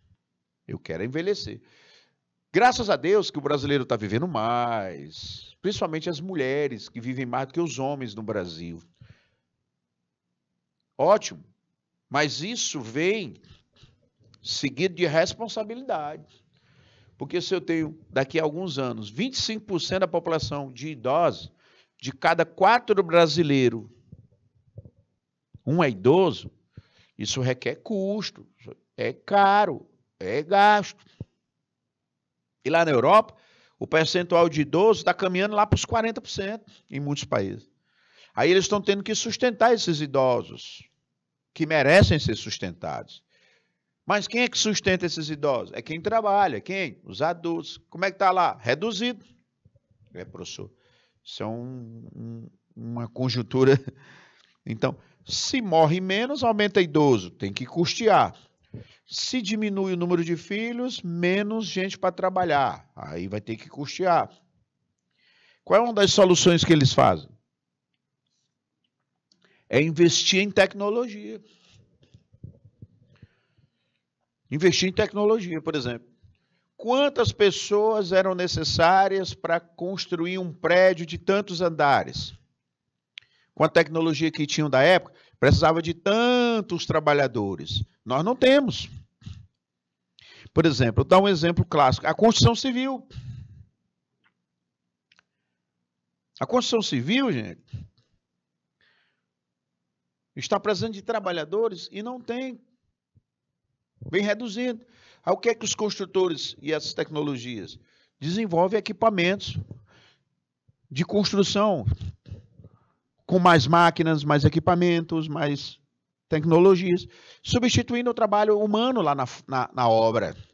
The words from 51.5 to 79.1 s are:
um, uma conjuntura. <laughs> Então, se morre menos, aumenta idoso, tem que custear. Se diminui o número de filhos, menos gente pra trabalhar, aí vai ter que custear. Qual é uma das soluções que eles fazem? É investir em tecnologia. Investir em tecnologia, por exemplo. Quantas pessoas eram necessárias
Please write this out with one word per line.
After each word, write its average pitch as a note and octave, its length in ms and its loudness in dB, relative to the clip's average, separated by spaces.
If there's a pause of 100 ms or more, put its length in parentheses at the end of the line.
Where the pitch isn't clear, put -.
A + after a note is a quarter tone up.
um, A2+ 360 -14 (240)
uma A#2 340 -8
conjuntura. B2+ 640 2
<laughs> C#3 120 4 (800)
Então, C3 300 -4 (280)
se - 380 -4
morre E3 400 2
menos, A#3 420 -2
aumenta G#3 380 2
idoso, C#3+ 480 2
tem G2 200 -8
que B2+ 140 -8
custear. E3 720 2 (720)
Se - 340 -6
diminui G3 540 -2
o - 20 -2
número F3 260 0
de E3+ 140 -4
filhos, A#3 640 -6
menos F#3+ 640 -2
gente F#3 320 -6
pra F#3 140 0
trabalhar, F3+ 840 -2
aí D#2+ 320 -10
vai G#2 140 -6
ter A2+ 160 -8
que - 120 -18
custear. D3 640 0 (1300)
Qual F#3+ 160 4
é - 20 4
uma A#3 120 -2
das G3+ 180 4
soluções F3+ 500 6
que E3 100 4
eles D3 200 6
fazem? F#2+ 360 2 (2500)
É A#2+ 120 2
investir E3 640 2
em G3+ 80 -2
tecnologia. G#3 920 -2 (3000)
Investir E3+ 380 2
em F#3+ 40 -2
tecnologia, G3+ 680 0
por D#3+ 120 -4
exemplo. B2 340 -6 (680)
Quantas B3 560 0
pessoas G#3 800 0
eram F#3+ 220 2
necessárias F3+ 960 2